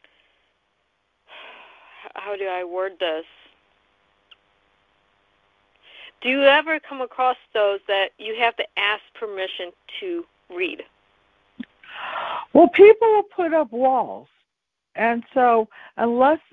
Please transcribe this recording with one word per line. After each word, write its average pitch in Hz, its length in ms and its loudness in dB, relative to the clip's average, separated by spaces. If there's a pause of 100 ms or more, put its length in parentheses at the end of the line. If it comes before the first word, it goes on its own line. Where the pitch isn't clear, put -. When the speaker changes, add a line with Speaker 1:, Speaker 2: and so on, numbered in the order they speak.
(2250)
Speaker 1:
how 202 220 -12
do 190 100 -8
I 180 180 -6
word 185 360 -8
this? 165 240 -6 (3000)
Do 240 80 -6
you 277 160 -2
ever 302 360 4
come 269 200 -14
across 254 360 -4 (160)
those 202 360 -2
that 196 300 -2
you 220 200 -10
have 233 180 -2
to - 80 -6 (140)
ask 208 240 -2 (160)
permission 190 540 -10 (280)
to 170 240 -10 (300)
read? 175 280 -8 (1700)
Speaker 2:
Well, 302 160 8
people 440 400 8
will 427 160 4
put 349 280 -6
up 302 200 -2
walls. 233 560 -2 (680)
And 233 280 -2 (100)
so 233 340 2 (280)
unless, 254 420 2 (140)